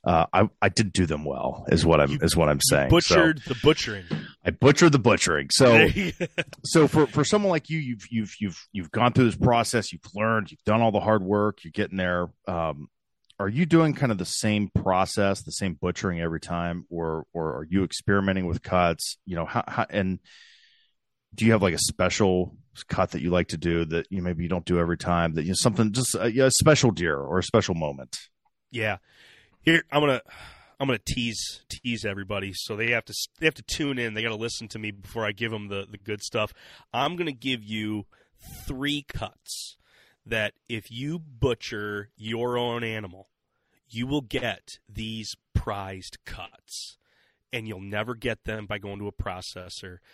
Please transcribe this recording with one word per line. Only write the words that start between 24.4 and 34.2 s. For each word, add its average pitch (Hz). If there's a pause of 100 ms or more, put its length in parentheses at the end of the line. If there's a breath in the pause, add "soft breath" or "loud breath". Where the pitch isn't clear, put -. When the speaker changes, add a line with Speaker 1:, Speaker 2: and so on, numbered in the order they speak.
Speaker 1:
you 87
don't 90
do 87
every 85
time, 85
that, 80
you 80
know, 92
something, 110
just 123
a, 117
a 131
special 139
deer 85
or 69
a 90
special 101
moment? 71 (540)
Speaker 2:
Yeah. 110 (640 soft breath)
Here, 160
I'm 147
gonna, 139 (560 loud breath)
I'm 135
gonna 123
tease, -
tease 117
everybody. 98
So -
they 113
have 117
to 104
s-, - (120)
they 160
have 156
to -
tune 143
in. 113
They 107